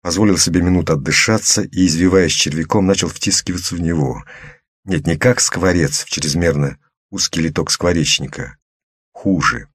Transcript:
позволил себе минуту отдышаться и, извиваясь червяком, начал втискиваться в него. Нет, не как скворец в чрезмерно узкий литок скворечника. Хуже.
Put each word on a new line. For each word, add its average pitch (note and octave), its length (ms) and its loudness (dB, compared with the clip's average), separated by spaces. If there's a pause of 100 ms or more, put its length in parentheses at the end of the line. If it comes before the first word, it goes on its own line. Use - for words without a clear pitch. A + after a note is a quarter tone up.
позволил F#2 360 0
себе F2 240 2
минуту F2 320 2
отдышаться G2 680 0
и, F#2 240 0
извиваясь F2 460 4
червяком, E2 540 0
начал F#2+ 220 0
втискиваться F2+ 680 -4
в E2+ 40 -6
него. D#2+ 440 -2 (600)
Нет, E2+ 220 -2
не E2+ 100 0
как A#2+ 240 2
скворец F2 640 0
в - 80 -14
чрезмерно D2 680 0 (320)
узкий F#2 300 -4
литок D#2+ 300 -2
скворечника. - 840 -2 (560)
Хуже. - 640 0